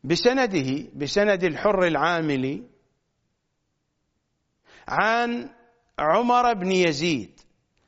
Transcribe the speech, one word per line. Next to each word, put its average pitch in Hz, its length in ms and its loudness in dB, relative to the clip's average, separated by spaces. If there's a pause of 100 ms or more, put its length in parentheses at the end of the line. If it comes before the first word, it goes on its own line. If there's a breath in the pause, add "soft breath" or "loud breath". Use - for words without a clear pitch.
بسنده، 170 920 0
بسند 185 480 0
الحر 185 440 0
العاملي 156 760 -2 (2250 soft breath)
عن 233 640 -2 (500)
عمر 240 540 2
بن 185 180 -2
يزيد 160 720 0 (460)